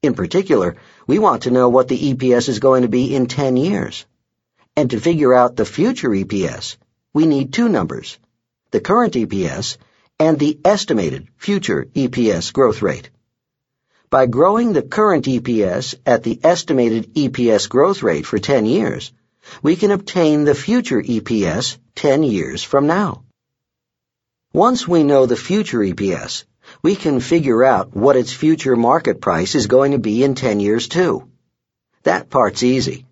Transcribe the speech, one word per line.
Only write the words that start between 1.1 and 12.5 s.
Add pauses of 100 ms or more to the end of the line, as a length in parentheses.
want
to
know
what
the
E
P
S
is
going
to
be
in
ten
years. (720)
And
to
figure
out
the
future
E
P
S, (360)
we
need
two
numbers, (520)
the
current
E
P
S (420)
and
the
estimated (100)
future
E
P
S